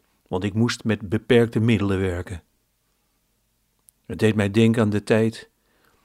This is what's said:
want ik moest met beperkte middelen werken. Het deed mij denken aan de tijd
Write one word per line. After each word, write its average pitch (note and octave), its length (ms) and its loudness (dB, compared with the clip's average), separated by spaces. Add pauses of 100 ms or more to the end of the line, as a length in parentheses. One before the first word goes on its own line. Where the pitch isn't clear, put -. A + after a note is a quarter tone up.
(280)
want F#2 160 -4
ik G2+ 100 -4
moest A#2 300 -2
met G#2 240 -2
beperkte A#2 520 2
middelen G#2 400 0
werken. F2+ 420 -6 (1600)
Het F#2+ 120 -12
deed A2 160 2
mij G2+ 160 0
denken A2+ 320 2
aan G#2+ 80 0
de G2+ 120 -2
tijd A2+ 480 -2 (540)